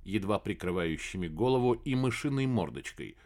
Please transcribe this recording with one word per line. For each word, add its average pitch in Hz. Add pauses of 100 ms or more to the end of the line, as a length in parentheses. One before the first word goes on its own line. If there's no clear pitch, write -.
едва 98
прикрывающими 90
голову, 123
и 127
мышиной 135
мордочкой, 76